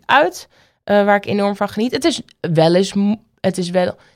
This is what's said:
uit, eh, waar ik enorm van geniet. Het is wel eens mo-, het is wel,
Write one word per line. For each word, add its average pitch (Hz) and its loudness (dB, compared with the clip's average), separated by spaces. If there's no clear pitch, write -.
uit, 302 0
eh, 202 2
waar 202 4
ik 202 -2
enorm 202 -2
van 202 -4
geniet. 233 -4
Het 262 -4
is 330 -2
wel 165 2
eens 196 0
mo-, 202 0
het 190 -2
is 180 -4
wel, 180 -2